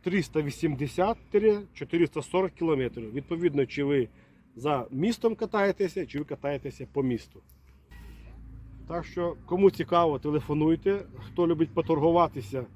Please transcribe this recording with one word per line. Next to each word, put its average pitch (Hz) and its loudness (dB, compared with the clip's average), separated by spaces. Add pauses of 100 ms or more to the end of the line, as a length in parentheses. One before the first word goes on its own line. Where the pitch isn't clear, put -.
триста 175 -2
вісімдесят 147 -2 (560)
чотириста 156 -2
сорок 185 0
кілометрів. 127 -2
Відповідно, 143 0
чи 143 -4
ви 139 2 (480)
за 131 -2
містом 220 0
катаєтеся, 196 -2
чи 139 -8
ви 147 -6
катаєтеся 139 -8
по 143 0
місту. 123 -4 (1500)
Так 165 -4
що, 170 -4 (100)
кому 190 6
цікаво, 170 2
телефонуйте. 151 0 (240)
Хто 175 0
любить 160 0
поторгуватися 160 2